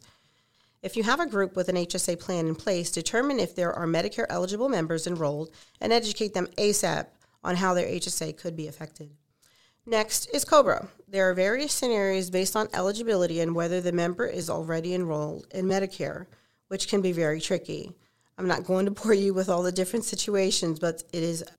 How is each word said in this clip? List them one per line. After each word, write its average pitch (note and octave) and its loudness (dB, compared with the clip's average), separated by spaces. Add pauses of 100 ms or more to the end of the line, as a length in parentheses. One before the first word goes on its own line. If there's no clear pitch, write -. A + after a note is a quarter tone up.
(840)
If F#3+ -8
you A3+ 2
have E4+ 4
a E4+ 0
group G3 0
with F#3 0
an F3+ 2
H F3 -2
S F3 -2
A F3 0
plan E3+ -2
in D#3+ 0
place, E3+ -2
determine A#3+ 0
if F3+ -2
there E3+ 0
are E3 -2
Medicare F3+ 0
eligible G3 0
members E3 0
enrolled D#3+ -2 (320)
and A3 0
educate G#3+ 0
them F3+ 0
asap F#3 0 (360)
on F3+ 0
how F#3 2
their F3 2
H F3+ -4
S - -4
A D#3+ -4
could E3 -8
be D#3 -8
affected. D3+ -16 (760)
Next A3 0
is C4+ 0
cobra. - 6 (200)
There G3 2
are F#3 4
various A3+ 2
scenarios G3 2
based F#3+ 0
on G#3+ 0
eligibility F#3+ 2
and E3+ 0
whether E3+ 0
the F3 0
member F3 0
is E3 -4
already E3 -2
enrolled D3+ -2
in F#3+ -2
Medicare, F#3+ -2 (400)
which F#3+ -4
can G3+ 2
be F#3 2
very D#3+ 0
tricky. D#3+ -4 (460)
I'm F#3 -2
not F#3+ 0
going F#3 2
to G3+ 2
bore G#3+ 2
you G3 4
with F#3 0
all F3 2
the F3+ 0
different F#3 -2
situations, F#3+ 0
but E3 -2
it E3+ -4
is E3 -2 (160)